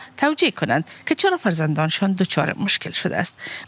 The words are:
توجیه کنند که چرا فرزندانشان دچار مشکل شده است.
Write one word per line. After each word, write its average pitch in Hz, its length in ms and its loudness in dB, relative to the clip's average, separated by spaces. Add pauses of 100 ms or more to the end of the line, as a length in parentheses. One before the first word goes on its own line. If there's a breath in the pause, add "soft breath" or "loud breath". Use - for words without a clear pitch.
(160 loud breath)
توجیه 302 340 2
کنند 143 400 -2 (160 loud breath)
که 311 80 0
چرا 370 220 4
فرزندانشان 160 760 0
دچار 180 460 0
مشکل - 320 0
شده - 260 -2
است. 185 180 0 (340 loud breath)